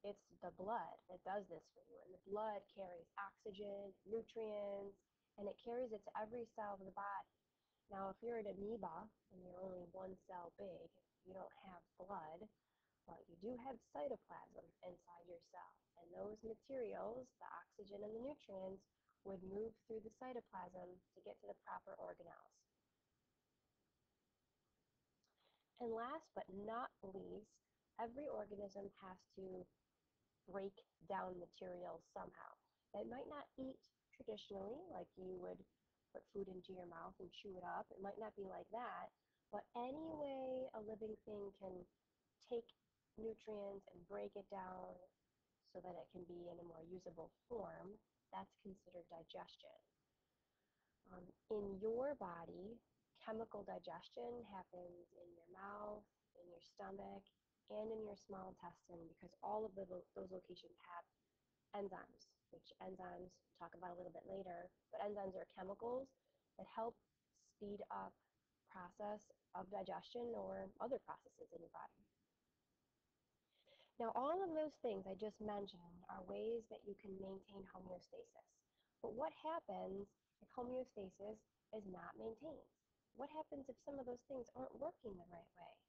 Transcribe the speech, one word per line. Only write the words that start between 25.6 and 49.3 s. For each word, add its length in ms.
And 100
last 400
but 140
not 260
least, 480
every 320
organism 580
has 160
to 320
break 260
down 260
materials 760
somehow. 360
It 160
might 160
not 200
eat 200
traditionally, 640
like 240
you 240
would 160
put 200
food 160
into 240
your 160
mouth 320
and 120
chew 240
it 120
up. 240
It 120
might 160
not 160
be 120
like 240
that, 400
but 80
any 320
way 560
a 80
living 400
thing 340
can 160
take 160
nutrients 800
and 160
break 240
it 160
down 440
so 120
that 160
it 160
can 120
be 240
in 80
a 120
more 160
usable 480
form, 480
that's 200
considered 440
digestion. 640